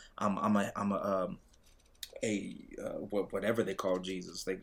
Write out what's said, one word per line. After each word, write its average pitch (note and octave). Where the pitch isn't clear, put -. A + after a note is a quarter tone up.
I'm, G2+
I'm G#2+
a, G2+
I'm G2+
a, G2
um, F#2
a, -
uh, -
wha-, G2
whatever G#2+
they F#2+
call F#2
Jesus. F2+
They, F#2